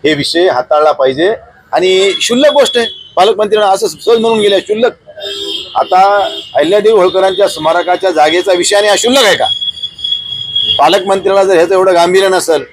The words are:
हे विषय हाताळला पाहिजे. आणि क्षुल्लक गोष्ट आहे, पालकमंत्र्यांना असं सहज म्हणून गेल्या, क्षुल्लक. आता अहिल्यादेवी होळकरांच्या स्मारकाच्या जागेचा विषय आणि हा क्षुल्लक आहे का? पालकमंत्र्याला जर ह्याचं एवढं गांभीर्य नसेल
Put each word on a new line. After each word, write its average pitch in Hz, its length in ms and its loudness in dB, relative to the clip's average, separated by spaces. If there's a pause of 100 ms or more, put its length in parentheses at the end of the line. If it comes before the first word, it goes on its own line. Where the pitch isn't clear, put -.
हे 151 100 0
विषय 165 340 -2
हाताळला 151 440 0
पाहिजे. 143 420 0 (380)
आणि 185 400 2
क्षुल्लक 262 380 0
गोष्ट 277 280 0
आहे, 233 100 -2 (280)
पालकमंत्र्यांना 208 560 2
असं 190 160 -2
सहज 214 300 -2
म्हणून 226 220 0
गेल्या, 202 200 2
क्षुल्लक. 214 320 -2 (840)
आता 190 540 2 (260)
अहिल्यादेवी 202 420 2
होळकरांच्या 190 500 2
स्मारकाच्या 175 640 -2
जागेचा 170 420 2
विषय 175 220 0
आणि 208 120 2
हा 202 80 2
क्षुल्लक 240 280 0
आहे 190 120 2
का? 123 100 -2 (1300)
पालकमंत्र्याला 196 640 2
जर 190 100 2
ह्याचं 170 200 2
एवढं 190 200 2
गांभीर्य 180 360 2
नसेल 165 440 0